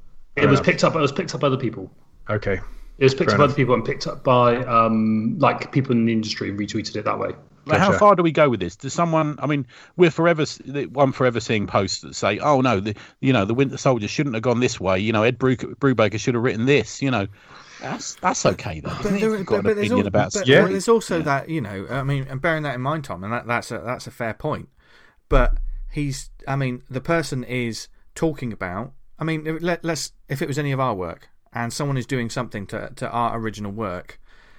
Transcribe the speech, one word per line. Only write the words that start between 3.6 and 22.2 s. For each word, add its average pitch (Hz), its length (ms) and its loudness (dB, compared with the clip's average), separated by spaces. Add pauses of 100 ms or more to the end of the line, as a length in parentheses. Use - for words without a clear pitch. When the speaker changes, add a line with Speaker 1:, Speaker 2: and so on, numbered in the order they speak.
Speaker 1:
and 113 100 0
picked - 240 -6
up - 160 -10
by, 123 400 6
um, 110 760 2
like, 131 320 0
people 131 220 0
in 117 140 4
the 113 60 2
industry 104 380 -4
retweeted 101 460 -6
it 107 80 -6
that 104 160 -2
way. - 100 -4 (360)
Speaker 3:
Like, 156 120 4
how 185 120 6
Speaker 2:
Gotcha. 190 100 2
Speaker 3:
far 208 160 8
do 175 80 4
we 165 80 4
go 151 180 6
with 113 80 2
this? 87 160 -4
Does - 180 -10
someone, 160 480 0
I - 60 -4
mean, 143 180 0 (320)
we're 175 140 8
forever 165 320 2
s-, - 220 -4
the, 135 220 -6
one 135 260 2
forever 123 260 2
seeing 107 300 -2
posts 101 320 0
that 71 160 -16
say, 104 240 0
"Oh 143 200 4
no, 120 200 2
the, 104 160 -4 (240)
you 135 120 2
know, 107 120 4
the 107 100 0
Winter 131 220 0
Soldier 120 320 0
shouldn't 143 260 -2
have 113 80 -2
gone 120 160 2
this 120 220 0
way." 95 180 2
You 107 140 0
know, 107 100 2
Ed 117 160 2
Bru-, 131 180 2
Brubaker 110 640 0
should 120 160 0
have 117 80 0
written 113 240 0
this. 135 340 2
You 139 120 0
know, 101 160 0 (520)
that's, - 360 -10
that's - 280 -2
okay 151 360 -2
though. - 160 -10
Speaker 4:
But - 100 -10
Speaker 3:
Isn't 196 100 0
it? 196 40 -4
Speaker 4:
there, 220 140 0
Speaker 3:
If 208 40 -4
you've 190 80 -8
got 214 80 0
Speaker 4:
but, 208 40 2
Speaker 3:
an 196 60 -4
Speaker 4:
but 214 120 2
there's 208 100 0
Speaker 3:
opinion 233 200 2
Speaker 4:
al-, - 20 -4
Speaker 3:
about 104 180 2
Speaker 4:
but, - 60 -8
Speaker 3:
something. 156 300 6
Speaker 4:
but 185 100 2
there's 190 160 0
also 220 300 2
Speaker 3:
Yeah. 156 60 0
Speaker 4:
that, - 240 -2
you 160 120 -2
know, 98 300 -6
I 131 120 -2
mean, 135 260 -2